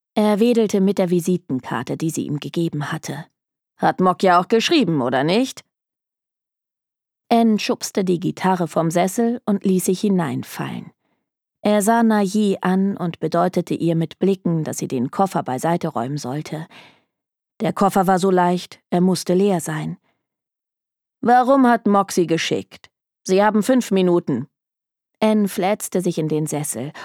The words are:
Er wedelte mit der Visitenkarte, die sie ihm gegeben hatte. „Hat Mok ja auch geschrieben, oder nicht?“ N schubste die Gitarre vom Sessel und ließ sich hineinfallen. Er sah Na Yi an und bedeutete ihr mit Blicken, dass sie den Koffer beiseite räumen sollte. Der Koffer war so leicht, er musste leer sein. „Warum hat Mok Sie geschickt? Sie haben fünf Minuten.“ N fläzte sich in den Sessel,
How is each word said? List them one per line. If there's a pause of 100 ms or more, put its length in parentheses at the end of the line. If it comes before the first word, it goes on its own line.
(140)
Er
wedelte
mit
der
Visitenkarte,
die
sie
ihm
gegeben
hatte. (500)
„Hat
Mok
ja
auch
geschrieben,
oder
nicht?“ (1700)
N
schubste
die
Gitarre
vom
Sessel
und
ließ
sich
hineinfallen. (680)
Er
sah
Na
Yi
an
und
bedeutete
ihr
mit
Blicken,
dass
sie
den
Koffer
beiseite
räumen
sollte. (960)
Der
Koffer
war
so
leicht, (100)
er
musste
leer
sein. (1200)
„Warum
hat
Mok
Sie
geschickt? (340)
Sie
haben
fünf
Minuten.“ (720)
N
fläzte
sich
in
den
Sessel, (140)